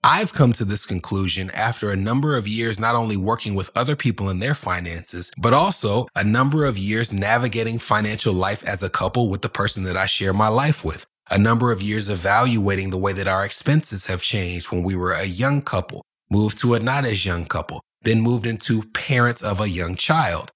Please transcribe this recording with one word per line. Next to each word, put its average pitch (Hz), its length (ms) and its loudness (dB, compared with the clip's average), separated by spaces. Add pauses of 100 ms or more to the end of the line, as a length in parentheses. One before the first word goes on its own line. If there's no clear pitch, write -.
I've 175 300 4
come 127 200 6
to 110 120 -2
this 104 200 -2
conclusion 95 640 -4
after 110 400 -2
a 98 40 -2
number 131 400 0
of 104 120 -2
years 110 320 -2
not 117 160 2
only 110 220 0
working 104 360 -2
with 95 220 -2
other 131 200 0
people 104 340 0
in 92 100 -2
their 135 160 0
finances, 87 840 -6
but 117 160 4
also 127 640 2
a 98 80 -2
number 131 420 2
of 120 120 0
years 107 360 -2
navigating 113 640 0
financial 107 560 0
life 92 300 0
as 98 180 -4
a 95 80 -2
couple 104 400 0
with 95 140 -2
the 92 60 -2
person 101 340 -2
that 92 140 -2
I 95 100 0
share 95 260 0
my 107 140 4
life 139 360 2
with, - 220 -6 (240)
a 90 80 2
number 117 340 6
of 98 100 0
years 104 280 -2
evaluating 98 800 2
the 92 80 -2
way 98 160 0
that 95 140 -2
our 95 180 0
expenses 139 600 0
have 92 160 -2
changed 90 480 -4
when 90 120 -2
we 95 120 -2
were 90 160 -2
a 92 140 -2
young 131 360 0
couple, - 400 -4 (300)
moved 104 280 2
to 120 140 2
a 113 60 2
not 131 260 -2
as 101 200 -2
young 85 200 -2
couple, 78 360 -6 (200)
then 113 200 4
moved 120 260 2
into 110 360 0 (100)
parents 120 500 2
of 101 180 0
a 104 80 0
young 87 260 -4
child. 117 600 0